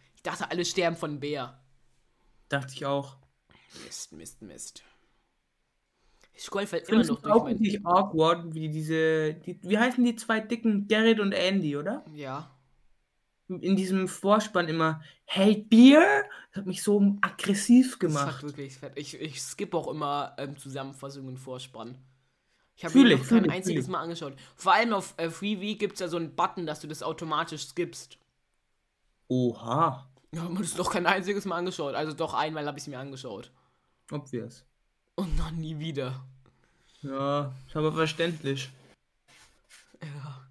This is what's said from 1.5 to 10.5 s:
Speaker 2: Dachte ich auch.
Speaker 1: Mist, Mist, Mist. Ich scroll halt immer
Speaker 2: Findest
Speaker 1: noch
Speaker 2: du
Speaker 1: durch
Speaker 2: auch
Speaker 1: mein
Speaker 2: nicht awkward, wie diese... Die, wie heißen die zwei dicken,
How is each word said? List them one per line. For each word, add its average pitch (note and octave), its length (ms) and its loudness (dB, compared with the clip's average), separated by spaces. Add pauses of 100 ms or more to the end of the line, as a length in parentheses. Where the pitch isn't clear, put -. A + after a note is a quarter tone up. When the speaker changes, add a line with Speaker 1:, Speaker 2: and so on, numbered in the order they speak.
Speaker 2:
Dachte C3+ 260 -4
ich - 120 -10
auch. C#3 300 -4 (680)
Speaker 1:
Mist, - 280 -14
Mist, E2 300 -18
Mist. - 420 -18 (1500)
Ich - 120 -18
scroll G3 220 -6
halt E3+ 220 -6
immer A3 140 4
Speaker 2:
Findest - 80 0
Speaker 1:
noch A#3 100 -2
Speaker 2:
du - 40 -20
Speaker 1:
durch G#3 100 4
Speaker 2:
auch A#3 100 6
Speaker 1:
mein A#3 140 -2
Speaker 2:
nicht G#3 260 0
awkward, E3+ 720 2
wie D#3+ 160 -6
diese... D#3 640 0
Die, E3+ 280 -14
wie F#3+ 140 0
heißen B3 260 2
die A#3+ 140 2
zwei A3 240 -2
dicken, G#3+ 480 -2